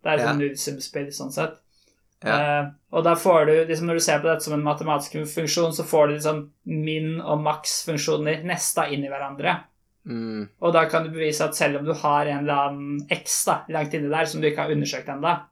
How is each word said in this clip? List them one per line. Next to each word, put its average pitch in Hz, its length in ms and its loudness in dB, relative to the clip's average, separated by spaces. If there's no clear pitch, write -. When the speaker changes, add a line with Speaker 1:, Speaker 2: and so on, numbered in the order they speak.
Speaker 1:
Det - 100 0
er - 20 4
et 147 60 2
Speaker 2:
Ja. 120 120 2
Speaker 1:
sånn 143 60 0
nullsumspill, 143 720 -4
sånn 135 200 -10
sett. 160 260 -4
Speaker 2:
Ja. 147 380 2
Speaker 1:
Eh, 143 80 -4
og 160 120 2
da 170 100 6
får 165 320 6
du, 160 200 6
liksom, 165 200 -2
når 170 80 2
du 165 60 2
ser 156 200 4
på 160 100 2
dette 160 120 2
som 151 120 -4
en 147 80 0
matematisk 147 500 0
funksjon, 165 400 0
så 160 100 -4
får 151 240 6
du 147 60 2
liksom 151 360 -4
min- 156 560 -4
og 151 200 0
maksfunksjoner 151 1040 -2
nesta 170 460 -2
inn 139 140 -2
i 139 40 -8
hverandre. 139 520 -4
Speaker 2:
Mm. 113 420 -6
Speaker 1:
Og 170 140 2
da 160 120 8
kan 160 180 0
du 160 60 -8
bevise 156 300 -2
at 151 160 0
selv 143 220 0
om 143 80 -4
du 160 80 0
har 147 320 2
en 143 180 -2
eller 147 80 0
annen 143 420 -6
x - 360 -2
da, 165 240 0
langt 156 240 -4
inni 147 160 -2
der, 160 160 2
som 156 160 -6
du 151 80 4
ikke 151 80 -4
har 151 120 -2
undersøkt 143 380 -2
enda 147 420 -2